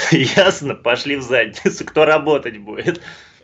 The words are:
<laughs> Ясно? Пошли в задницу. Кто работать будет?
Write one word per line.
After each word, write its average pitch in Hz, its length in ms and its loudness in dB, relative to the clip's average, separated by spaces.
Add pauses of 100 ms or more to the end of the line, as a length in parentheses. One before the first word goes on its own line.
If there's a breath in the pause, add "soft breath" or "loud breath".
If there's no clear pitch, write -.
<laughs> - 60 -2
Ясно? 147 640 2
Пошли 123 400 -2
в 139 60 -6
задницу. 120 640 -2
Кто - 180 2
работать 147 540 2
будет? 104 420 -6 (440 loud breath)